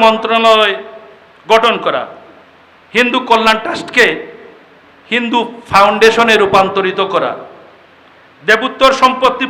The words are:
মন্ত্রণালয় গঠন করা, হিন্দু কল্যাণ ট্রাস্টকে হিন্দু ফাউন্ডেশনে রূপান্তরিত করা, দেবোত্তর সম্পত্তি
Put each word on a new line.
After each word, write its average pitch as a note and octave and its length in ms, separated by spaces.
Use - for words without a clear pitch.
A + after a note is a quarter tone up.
মন্ত্রণালয় A3 720
গঠন A3+ 280
করা, C#3 180
হিন্দু B3 260
কল্যাণ A3 340
ট্রাস্টকে - 440
হিন্দু A#3+ 300
ফাউন্ডেশনে A3 640
রূপান্তরিত F#3+ 640
করা, C3 180
দেবোত্তর B3 500
সম্পত্তি B3+ 480